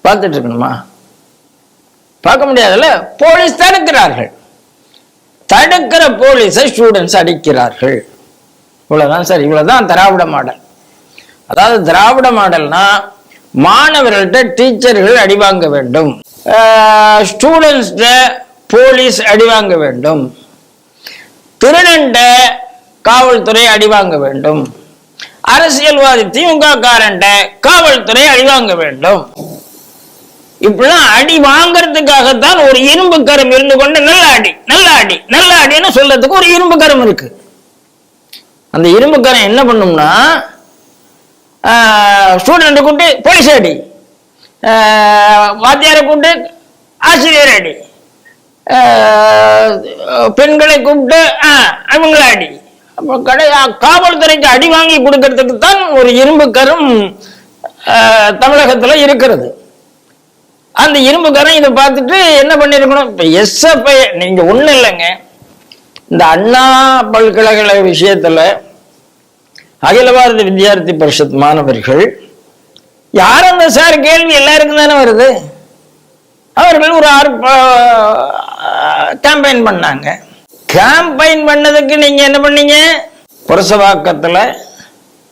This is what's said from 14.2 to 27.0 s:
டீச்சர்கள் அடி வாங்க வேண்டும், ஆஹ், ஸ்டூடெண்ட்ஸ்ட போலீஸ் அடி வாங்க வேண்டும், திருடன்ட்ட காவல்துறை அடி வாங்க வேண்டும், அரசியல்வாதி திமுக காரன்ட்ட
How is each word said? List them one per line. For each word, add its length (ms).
டீச்சர்கள் 580
அடி 220
வாங்க 340
வேண்டும், 520
ஆஹ், 760
ஸ்டூடெண்ட்ஸ்ட 840
போலீஸ் 540
அடி 240
வாங்க 320
வேண்டும், 600
திருடன்ட்ட 540
காவல்துறை 640
அடி 220
வாங்க 300
வேண்டும், 580
அரசியல்வாதி 840
திமுக 600
காரன்ட்ட 640